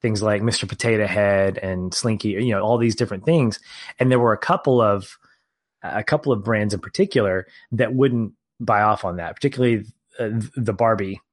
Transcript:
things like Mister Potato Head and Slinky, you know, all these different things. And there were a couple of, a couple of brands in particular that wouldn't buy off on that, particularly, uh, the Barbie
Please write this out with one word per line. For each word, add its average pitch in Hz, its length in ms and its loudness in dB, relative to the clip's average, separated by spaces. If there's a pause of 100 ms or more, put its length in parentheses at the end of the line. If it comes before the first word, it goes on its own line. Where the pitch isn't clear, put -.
things 107 220 0
like 104 200 0
Mister 113 240 -2
Potato 107 400 0
Head 98 520 2
and 92 340 -6
Slinky, 110 380 -2
you 107 200 -2
know, 98 120 0
all 113 160 2
these 113 180 0
different 101 280 -4
things. 147 360 2 (380)
And 127 120 4
there 127 80 4
were 117 140 4
a 104 60 0
couple 139 420 2
of, 101 380 0 (640)
a 95 200 -6
couple 151 300 0
of 104 120 0
brands 104 300 0
in 95 60 -6
particular 104 680 0 (260)
that 117 220 0
wouldn't 120 380 2 (260)
buy 107 240 2
off 107 220 2
on 87 120 -4
that, 82 180 -8
particularly, 123 500 0 (340)
uh, 113 120 -4 (260)
the 113 160 -2
Barbie 101 480 0 (120)